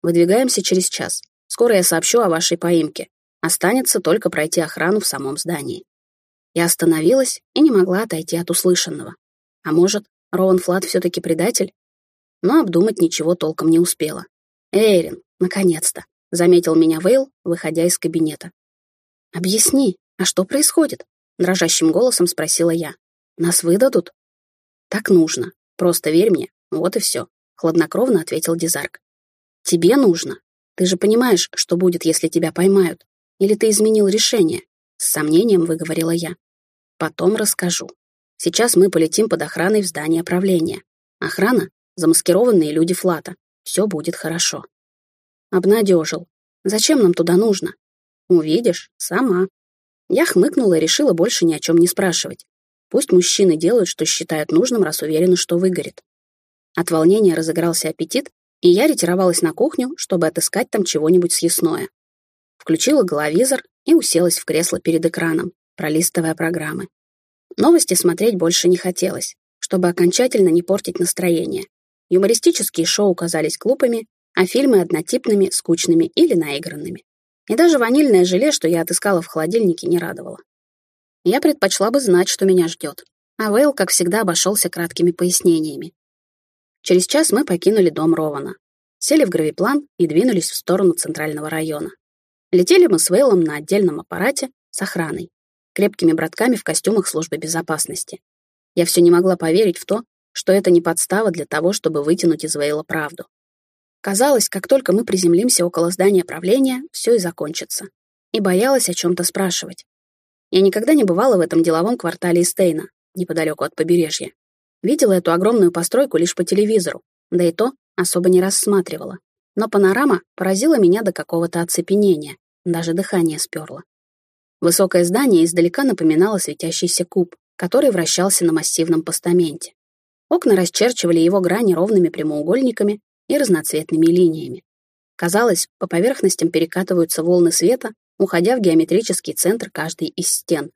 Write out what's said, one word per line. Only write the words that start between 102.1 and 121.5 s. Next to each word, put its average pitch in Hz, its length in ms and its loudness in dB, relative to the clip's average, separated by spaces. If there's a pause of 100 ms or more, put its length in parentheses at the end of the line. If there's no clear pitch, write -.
из 156 100 -6
Вейла 147 280 -4
правду. 151 420 -8 (800)
Казалось, 220 480 2
как - 180 -8
только 269 240 2
мы 226 140 0
приземлимся 185 580 2
около 170 260 -2
здания 190 320 2
правления, 254 600 -2 (100)
все - 220 0
и 233 40 2
закончится. 170 680 -8 (460)
И 226 80 -2
боялась 208 500 2
о 175 40 -4
чем-то 175 300 -2
спрашивать. 185 640 -6 (640)
Я 185 100 4
никогда 214 340 2
не 294 80 4
бывала 202 340 2
в 180 40 2
этом 165 240 2
деловом 170 320 0
квартале 170 460 -2
Истейна, 175 460 0 (280)
неподалеку 160 480 -4
от 139 100 -8
побережья. 160 560 0 (540)
Видела 233 300 2
эту 175 180 0
огромную 190 400 2
постройку 233 440 -2
лишь 170 200 0
по 180 80 -4
телевизору, 202 580 0 (300)
да 180 100 0
и 175 80 2
то 226 220 -2 (240)
особо 180 320 -2
не 185 120 6
рассматривала. 185 800 -2 (380)
Но 220 120 -2
панорама 202 520 2 (160)
поразила 202 420 0
меня 196 240 4
до 196 100 -2
какого-то 170 480 -4